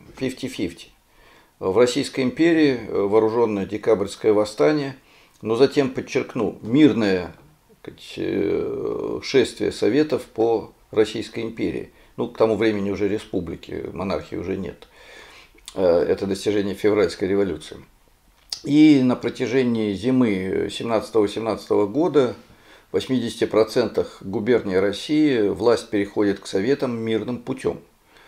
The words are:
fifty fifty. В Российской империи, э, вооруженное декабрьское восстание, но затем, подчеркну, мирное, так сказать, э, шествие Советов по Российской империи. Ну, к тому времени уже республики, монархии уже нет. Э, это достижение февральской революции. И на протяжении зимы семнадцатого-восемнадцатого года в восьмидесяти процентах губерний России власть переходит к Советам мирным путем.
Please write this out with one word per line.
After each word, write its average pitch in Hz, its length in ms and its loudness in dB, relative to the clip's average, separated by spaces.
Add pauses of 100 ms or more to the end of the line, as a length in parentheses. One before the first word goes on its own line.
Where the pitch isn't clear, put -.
(180)
fifty 131 320 -6
fifty. - 380 -8 (720)
В 95 180 0
Российской 123 440 2
империи, 147 640 2
э, 98 140 -2
вооруженное 107 640 2
декабрьское 101 680 0
восстание, 139 600 0 (460)
но 110 160 -2
затем, 131 320 4
подчеркну, 120 720 -4
мирное, 104 760 2 (460)
так - 140 -16
сказать, - 200 -20
э, 52 1080 -4
шествие 110 520 0
Советов 127 540 0
по 110 440 -2 (200)
Российской 110 500 -2
империи. 113 500 -6 (240)
Ну, 120 120 -4
к - 100 -16
тому 110 180 4
времени 101 360 0
уже 98 180 -2
республики, 87 800 -8
монархии 92 440 -6
уже 90 200 -6
нет. - 320 -10 (880)
Э, 90 240 4
это 95 300 0
достижение 101 480 -2
февральской 101 520 0
революции. 95 500 -2 (840)
И 147 380 6
на 123 160 2
протяжении 117 800 0
зимы 95 760 0
семнадцатого-восемнадцатого 107 1160 0
года 139 480 0 (560)
в - 20 -14
восьмидесяти 113 520 -2
процентах - 760 0
губерний 101 560 0
России 110 720 0
власть 104 400 0
переходит 101 500 0
к - 80 -18
Советам 120 500 -2
мирным 113 420 -4
путем. - 420 -6 (460)